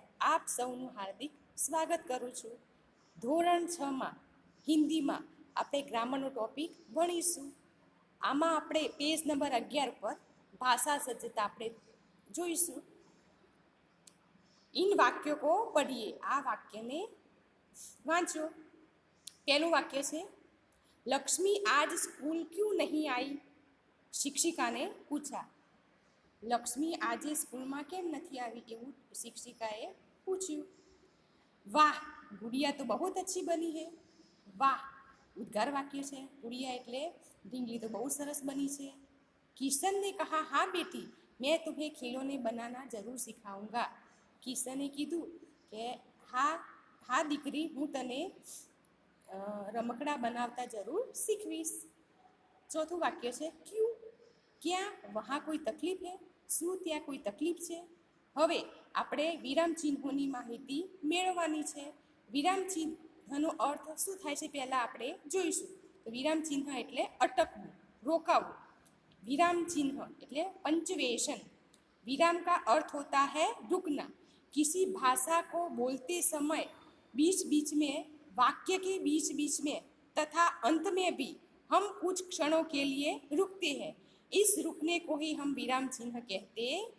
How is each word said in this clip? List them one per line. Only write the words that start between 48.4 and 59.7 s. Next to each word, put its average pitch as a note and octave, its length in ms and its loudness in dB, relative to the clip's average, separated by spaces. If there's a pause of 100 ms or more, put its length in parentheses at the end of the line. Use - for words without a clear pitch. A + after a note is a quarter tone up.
અ, F#3+ 60 -14 (360)
રમકડાં A#3+ 500 -2
બનાવતા A#3+ 440 -2
જરૂર A#3 480 -4
શીખવીશ." D#4+ 680 -2 (880)
ચોથું D#4+ 300 -2
વાક્ય A#3+ 320 -2
છે, D4+ 180 -6
"ક્યું? A4 460 0 (680)
ક્યાં F4+ 500 -4
વહાં A3+ 280 -4
કોઈ D#4 180 -4
તકલીફ D#4 440 -4
હે?" F4+ 160 -12 (320)
શું F4+ 340 2
ત્યાં D4+ 160 -2
કોઈ C4+ 180 -8
તકલીફ D#4 380 -2
છે? E4+ 280 -8 (520)
હવે C#4 280 4 (300)
આપણે D4 420 0
વિરામ C#4 380 2